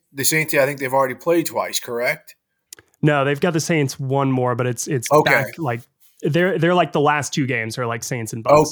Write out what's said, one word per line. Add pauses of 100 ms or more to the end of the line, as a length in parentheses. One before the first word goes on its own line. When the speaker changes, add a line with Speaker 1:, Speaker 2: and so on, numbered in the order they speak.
(120)
Speaker 1:
the
Saints,
I
think
they've
already
played
twice,
correct? (640)
Speaker 2:
No,
they've
got
the
Saints
one
more,
but
it's,
it's
Speaker 1:
Okay.
Speaker 2:
back,
like, (420)
they're,
they're,
like,
the
last
two
games
are,
like,
Saints
and
Bucs.